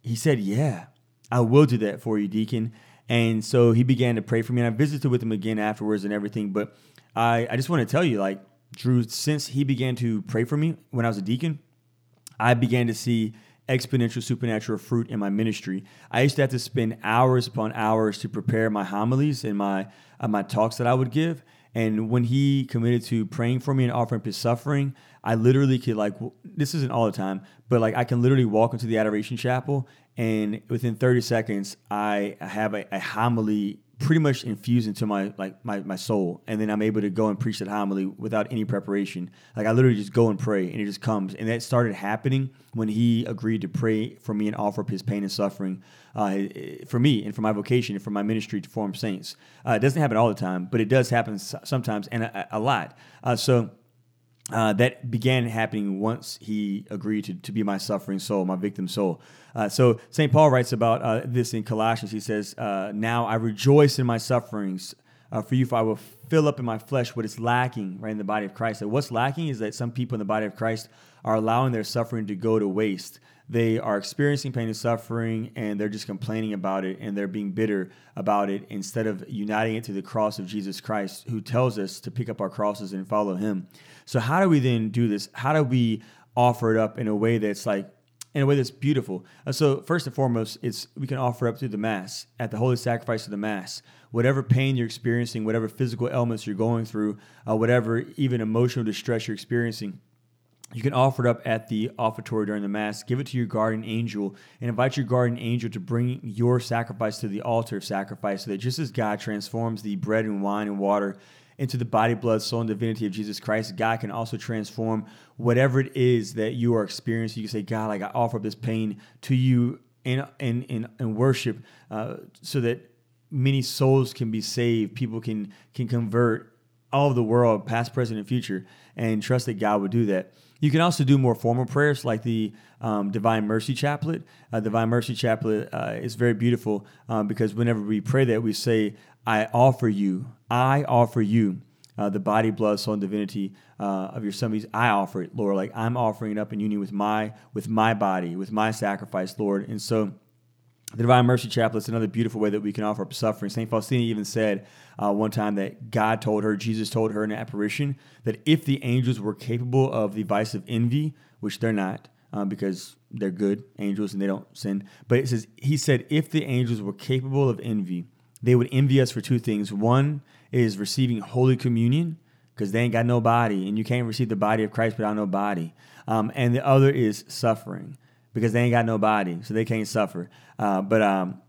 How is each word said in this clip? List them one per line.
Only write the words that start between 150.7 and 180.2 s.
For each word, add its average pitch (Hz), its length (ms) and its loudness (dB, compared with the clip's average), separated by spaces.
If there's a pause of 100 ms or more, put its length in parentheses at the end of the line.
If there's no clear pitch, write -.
the 113 100 -4
Divine 123 240 6
Mercy 123 220 2
Chaplet 113 360 0
is - 40 -10
another 113 200 0
beautiful 113 320 -2
way 107 80 2
that 104 140 -2
we 104 100 -2
can 107 100 -6
offer 107 200 -2
up - 100 -10
suffering. 107 380 -2
Saint 113 180 -6
Faustina 117 340 0
even 110 220 -2
said, 104 420 0 (320)
uh, 101 140 2
one 104 180 2
time 104 260 -2
that 101 340 -6
God 110 320 2
told 107 220 0
her, 107 120 0
Jesus 110 320 -2
told 113 240 0
her 107 100 -2
in 107 80 -2
an 107 80 -6
apparition, 110 580 -4 (280)
that 120 220 -4
if 156 180 4
the 135 180 0
angels 123 380 2
were 104 140 -2
capable 123 580 0
of 107 220 0
the 107 80 -2
vice 104 320 0
of 98 120 -8
envy, 123 480 0 (260)
which 104 200 -6
they're 113 140 2
not, 95 340 -4 (240)
um, 101 160 -4
because 95 480 -4 (140)
they're 101 200 -4
good 101 320 0 (160)
angels 101 360 -4
and 98 80 -4
they 98 40 0
don't 98 200 -4 (100)
sin. 98 260 -4 (240)
But 120 120 4
it 135 100 0
says, 117 180 -2 (100)
he 143 200 0
said, 131 320 0
"If 151 220 0
the 156 140 0
angels 123 360 0
were 98 140 -6
capable 131 560 0
of 104 120 -2
envy, 90 440 -4 (360)
they 120 120 6
would 123 180 6
envy 135 280 6
us 127 100 4
for 117 100 -6
two 120 180 2
things. 104 340 -2
One 135 500 2 (280)
is 113 280 2
receiving 117 420 0
Holy 127 360 2
Communion, 131 600 2 (400)
'cause 98 160 -2
they 113 80 2
ain't 120 120 2
got 117 120 2
no 120 160 2
body, 113 480 2
and 104 80 -2
you 110 80 -2
can't 123 220 -2
receive 113 240 -2
the 110 60 -2
body 107 280 2
of 104 60 -2
Christ 113 260 0
without 107 200 -2
no 104 100 0
body. 98 480 -2 (320)
Um, 110 280 0
and 123 200 2
the 131 120 0
other 135 240 8
is 120 380 0
suffering, 107 680 -4 (340)
because 113 200 0
they 120 100 2
ain't 120 100 4
got 117 140 4
no 113 120 0
body, 101 440 0
so 107 120 -6
they 113 100 0
can't 110 220 -2
suffer." 92 420 -2 (300)